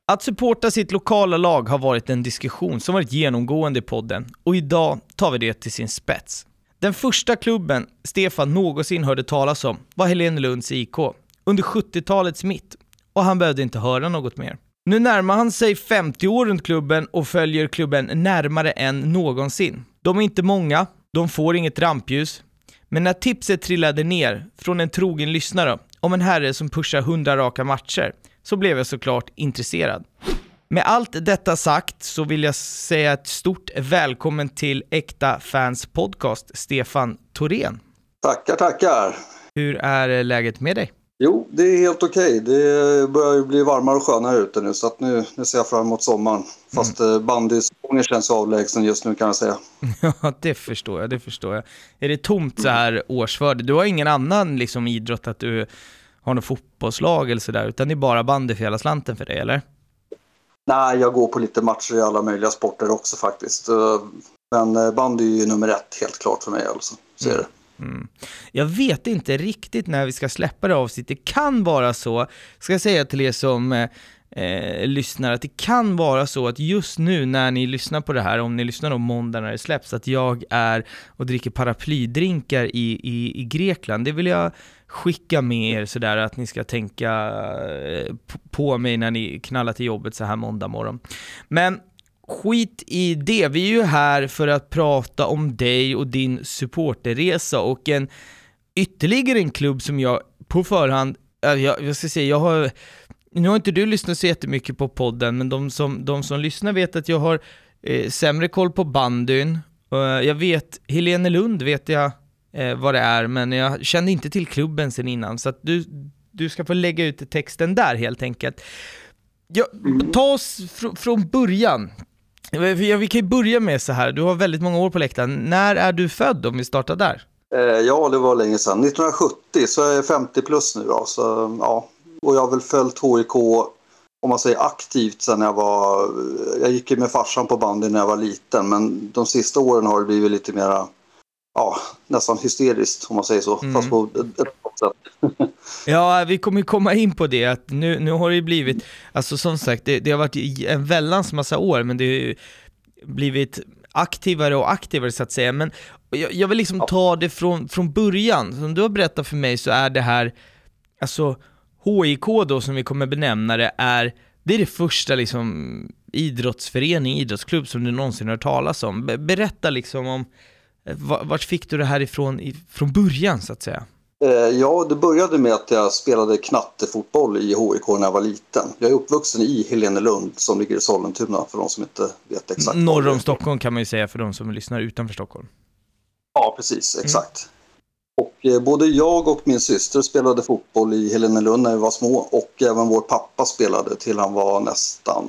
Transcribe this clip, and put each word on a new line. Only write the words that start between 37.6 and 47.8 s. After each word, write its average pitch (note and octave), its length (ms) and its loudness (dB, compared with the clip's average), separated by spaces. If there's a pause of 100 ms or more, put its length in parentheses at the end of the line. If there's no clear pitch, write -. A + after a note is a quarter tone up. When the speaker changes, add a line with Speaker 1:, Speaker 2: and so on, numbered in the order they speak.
Speaker 2:
Tackar, - 340 0
tackar. D3+ 600 2 (380)
Speaker 1:
Hur D3 220 -2
är C3 480 0
läget A#2 360 -2
med E3 160 -2
dig? - 160 -6 (260)
Speaker 2:
Jo, G3 340 4
det D#3 100 2
är F#3 160 6
helt F3 240 2
okej. E3+ 380 4
Det C#3+ 720 4
börjar C#3+ 240 4
ju C#3 100 4
bli C#3 180 4
varmare C3+ 340 4
och C#3 100 0
skönare B2 300 4
ute G#2 240 2
nu, G2 140 -2
så A#2 120 -2
att A2+ 140 -6
nu, B2 240 0 (100)
nu B2+ 100 -8
ser - 140 0
jag A#2 100 2
fram A2+ 180 0
emot A2+ 160 -2
sommaren. G#2+ 400 2 (320)
Fast, A2+ 260 0
Speaker 1:
Mm. A2 140 4
Speaker 2:
eh, A2 60 4
bandysäsongen A#2 840 0